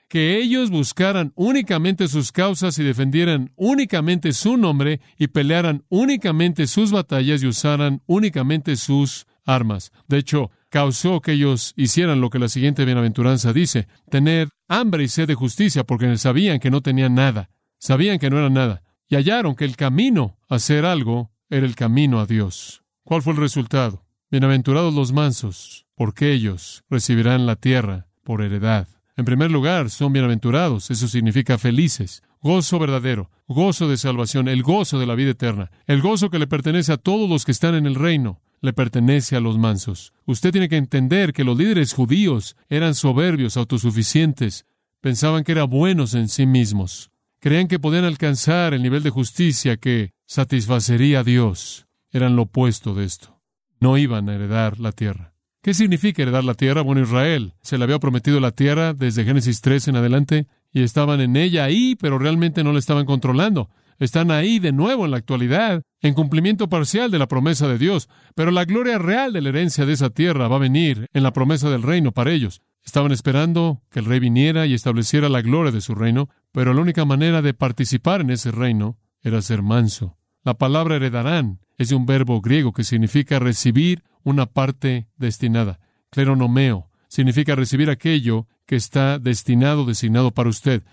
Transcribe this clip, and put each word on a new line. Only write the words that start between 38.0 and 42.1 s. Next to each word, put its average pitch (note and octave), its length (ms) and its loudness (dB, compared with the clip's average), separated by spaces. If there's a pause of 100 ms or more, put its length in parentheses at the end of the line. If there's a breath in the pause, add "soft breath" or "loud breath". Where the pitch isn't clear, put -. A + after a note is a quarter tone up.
le C3 140 -2
pertenece B2+ 640 2
a A#2+ 40 0
los A2+ 160 -2
mansos. G#2+ 560 -2 (140)
Usted C3+ 240 0
tiene F3+ 180 0
que D#3+ 80 0
entender D3 560 0
que C#3 120 -2
los B2 120 2
líderes F3 380 2
judíos C3+ 640 0 (120)